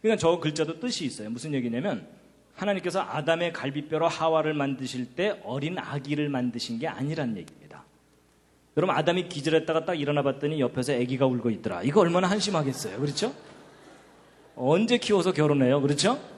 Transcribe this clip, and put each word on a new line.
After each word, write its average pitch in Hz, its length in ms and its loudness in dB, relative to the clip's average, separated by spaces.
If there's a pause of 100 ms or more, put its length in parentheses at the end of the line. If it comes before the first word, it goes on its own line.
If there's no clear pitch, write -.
그러니까 220 160 2
저 165 180 4
글자도 156 440 -2
뜻이 240 240 -4
있어요. 110 240 -6
무슨 127 240 -6
얘기냐면 123 520 -2 (500)
하나님께서 185 460 -2
아담의 165 520 0
갈비뼈로 151 560 -2
하와를 156 440 2
만드실 131 640 -4
때 196 300 -2
어린 139 340 -4
아기를 147 480 -2
만드신 123 500 -2
게 143 100 -4
아니란 139 500 -4
얘기입니다. - 480 -16 (920)
여러분, 160 200 2
아담이 175 340 2
기절했다가 156 560 0
딱 185 80 -2
일어나 147 280 0
봤더니 143 380 -2
옆에서 127 340 0
아기가 127 320 0
울고 120 260 0
있더라. 98 320 -4
이거 147 180 4
얼마나 175 280 4
한심하겠어요. 151 680 -2
그렇죠? 147 340 -2 (1200)
언제 175 420 4
키워서 185 340 4
결혼해요. 143 480 4
그렇죠? 147 400 2 (180)